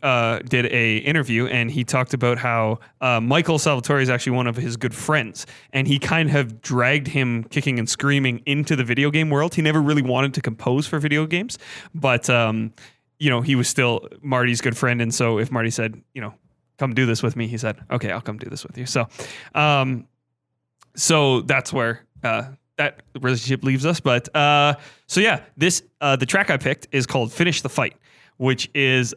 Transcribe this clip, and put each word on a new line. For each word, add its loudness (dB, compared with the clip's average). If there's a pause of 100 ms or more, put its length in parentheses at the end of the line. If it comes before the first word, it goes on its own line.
uh, 2
did 0
a 2
interview, 0
and 0
he -2
talked 0
about 0
how, 0 (220)
uh, 2
Michael 2
Salvatore 0
is 2
actually 0
one 0
of -2
his -4
good -4
friends, -4 (260)
and 0
he 2
kind 2
of 0
dragged 0
him 0
kicking -2
and -2
screaming 0
into 0
the 0
video 0
game 0
world. 0
He 0
never 4
really 2
wanted 0
to -4
compose -2
for -4
video 0
games, -4 (380)
but, 2
um, 0 (440)
you 2
know, 2
he 0
was 2
still 0 (140)
Marty's 0
good -2
friend, 0
and -2
so 0
if -2
Marty -2
said, -4 (140)
you -14
know, -12 (440)
"Come -2
do 4
this 2
with 0
me," -4
he -6
said, -6 (120)
"Okay, -2
I'll -6
come -10
do -14
this -12
with -18
you." -10
So, -2 (460)
um, 2 (880)
so 4
that's 0
where, -2 (180)
uh, -2 (320)
that -4 (180)
relationship -2
leaves 0
us. 0
But, 0
uh, 4 (320)
so 0
yeah, 2 (160)
this, 0 (180)
uh, 2
the -2
track 2
I 2
picked -4
is 0
called -2
Finish 0
the -6
Fight, -2 (440)
which 0
is, 2